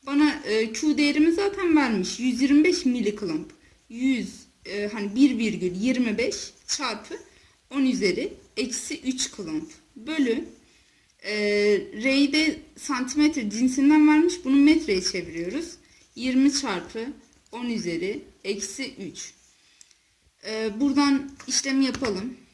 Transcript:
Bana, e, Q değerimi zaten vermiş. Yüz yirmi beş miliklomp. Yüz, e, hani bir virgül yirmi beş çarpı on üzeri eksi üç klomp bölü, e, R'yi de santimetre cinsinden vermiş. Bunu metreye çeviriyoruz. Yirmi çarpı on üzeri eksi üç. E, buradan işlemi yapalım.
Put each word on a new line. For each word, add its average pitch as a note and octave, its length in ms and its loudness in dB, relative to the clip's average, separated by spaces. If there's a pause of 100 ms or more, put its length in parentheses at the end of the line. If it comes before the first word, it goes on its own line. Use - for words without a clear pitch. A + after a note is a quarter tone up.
Bana, C#4+ 380 2
e, A3 280 0
Q D4+ 260 0
değerimi D4+ 340 4
zaten F#4+ 440 0
vermiş. A3+ 440 0
Yüz B3 220 0
yirmi C#4+ 220 6
beş - 200 2
miliklomp. G#3 680 -2 (360)
Yüz, A#3+ 400 -2 (380)
e, G#3 260 -6
hani G3+ 240 -6
bir B3+ 220 4
virgül F3+ 380 -2
yirmi A#3+ 420 0
beş - 180 -2 (300)
çarpı A#3+ 520 -8 (520)
on C4+ 140 0
üzeri G#3+ 500 0 (220)
eksi - 440 -6
üç - 300 -6
klomp D#3 420 -10 (240)
bölü, C4 480 -2 (760)
e, G3+ 120 -8 (680)
R'yi C#4 300 2
de D#4 280 0 (160)
santimetre C4+ 760 0
cinsinden C#4 580 4
vermiş. D#4+ 260 6 (100)
Bunu C4 120 2
metreye C#4+ 460 4
çeviriyoruz. F3 640 -6 (480)
Yirmi C4 380 2
çarpı A3+ 540 -6 (460)
on A#3+ 140 -10
üzeri F#3 560 -6 (220)
eksi G3+ 500 -8
üç. - 380 -14 (1120)
E, A3 340 -6
buradan C#4 500 2 (160)
işlemi C4+ 380 0
yapalım. A#3 520 -4 (180)